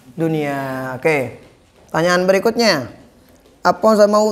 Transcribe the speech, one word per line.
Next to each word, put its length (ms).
dunia. 840
Oke. 400
Pertanyaan 400
berikutnya. 460
Apa 320
saya 160
mau 200